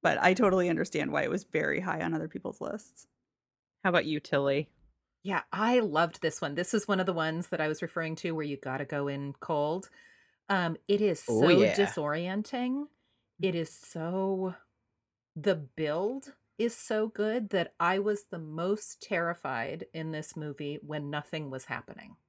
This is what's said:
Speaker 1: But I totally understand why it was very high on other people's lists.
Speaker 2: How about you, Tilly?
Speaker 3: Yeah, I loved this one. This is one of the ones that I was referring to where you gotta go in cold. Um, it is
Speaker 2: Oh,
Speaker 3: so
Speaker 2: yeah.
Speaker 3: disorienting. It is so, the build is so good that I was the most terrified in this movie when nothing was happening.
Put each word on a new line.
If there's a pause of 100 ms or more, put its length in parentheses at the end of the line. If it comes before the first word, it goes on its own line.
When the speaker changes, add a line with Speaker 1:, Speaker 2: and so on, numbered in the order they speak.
Speaker 1:
But
I
totally
understand
why
it
was
very
high
on
other
people's
lists. (800)
Speaker 2:
How
about
you,
Tilly? (520)
Speaker 3:
Yeah, (120)
I
loved
this
one.
This
is
one
of
the
ones
that
I
was
referring
to
where
you
gotta
go
in
cold. (600)
Um, (100)
it
is
Speaker 2:
Oh,
Speaker 3:
so
Speaker 2:
yeah.
Speaker 3:
disorienting. (540)
It
is
so, (800)
the
build (240)
is
so
good
that
I
was
the
most
terrified
in
this
movie
when
nothing
was
happening. (140)